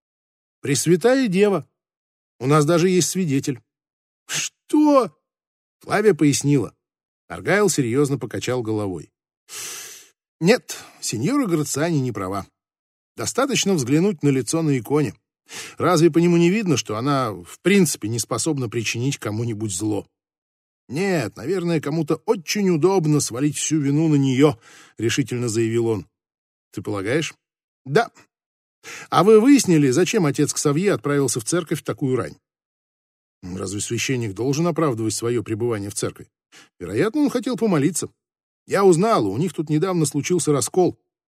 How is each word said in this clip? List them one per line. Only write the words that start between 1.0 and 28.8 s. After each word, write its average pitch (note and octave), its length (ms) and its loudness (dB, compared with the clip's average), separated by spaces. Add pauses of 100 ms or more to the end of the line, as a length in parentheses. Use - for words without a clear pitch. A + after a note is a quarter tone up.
Дева. F#3+ 400 2 (720)
У B2 80 -6
нас D3+ 180 6
даже E3+ 240 4
есть F3+ 220 2
свидетель. C#3+ 500 -2 (640)
Что? D4 920 2 (640)
Флавия G3+ 340 2
пояснила. C#3+ 600 2 (540)
Аргайл D3 400 0
серьезно C3+ 500 0
покачал B2 440 -6
головой. G#2 480 -6 (1300)
Нет, G#3 360 0 (240)
сеньора A3 460 -2
Грациани D#3 520 -2
не B2+ 140 -2
права. G2 340 -8 (720)
Достаточно G3 560 -2
взглянуть D#3 500 0
на C#3+ 60 2
лицо C3+ 320 0
на D3 180 0
иконе. B2+ 360 -2 (640)
Разве E3 320 2
по D3+ 80 0
нему F3 180 4
не E3+ 140 4
видно, F#3+ 260 0
что G#2+ 200 -6
она, C3 360 -2
в F2 300 -16
принципе, F3 460 2
не A#2 100 -4
способна C#3 500 -4
причинить A#2 480 -4
кому-нибудь G#2+ 580 -6
зло? G#2 320 -4 (840)
Нет, E3 480 -2
наверное, E3+ 440 -2
кому-то D#3 360 -2 (100)
очень G#3 420 0
удобно D#3+ 520 2
свалить C#3+ 360 -2
всю - 240 -2
вину C#3+ 280 2
на D3+ 80 4
нее, C#3 420 4 (400)
решительно A#2+ 500 -2
заявил A2+ 380 0
он. A2 200 -2 (640)
Ты G#2 100 -12
полагаешь? G#2+ 520 -4 (520)
Да. C#3 240 -6 (960)